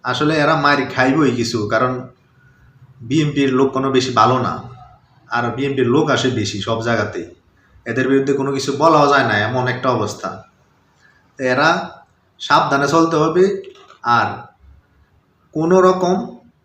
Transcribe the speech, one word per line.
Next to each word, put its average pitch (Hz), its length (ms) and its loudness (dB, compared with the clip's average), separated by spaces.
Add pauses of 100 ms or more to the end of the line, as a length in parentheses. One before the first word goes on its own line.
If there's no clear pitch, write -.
আসলে 131 300 0 (100)
এরা 156 120 4
মার 143 240 2 (160)
খাইবই 143 440 2
কিছু, 113 180 -4 (160)
কারণ 123 180 0 (1080)
বিএনপির 139 520 0
লোক 135 220 2
কোনো 135 160 -2
বেশি 127 280 0
ভালো 123 200 4
না, 95 140 -4 (760)
আর 120 140 -2 (120)
বিএনপির 131 400 -2
লোক 151 140 4
আসে 135 200 0
বেশি 104 320 -4
সব 113 160 -4 (100)
জায়গাতেই, 104 400 -4 (580)
এদের 117 220 -2
বিরুদ্ধে 135 260 2
কোনো 135 180 -2
কিছু 135 260 -4
বলাও 151 340 4
যায় 135 180 2
না, 107 60 0 (120)
এমন 123 200 -2
একটা 123 220 -4
অবস্থা। 107 400 -4 (1120)
এরা 135 300 0 (720)
সাবধানে 143 480 0
চলতে 165 280 2
হবে, 160 280 2 (760)
আর 107 100 0 (1300)
কোনো 165 280 2
রকম 185 340 2 (500)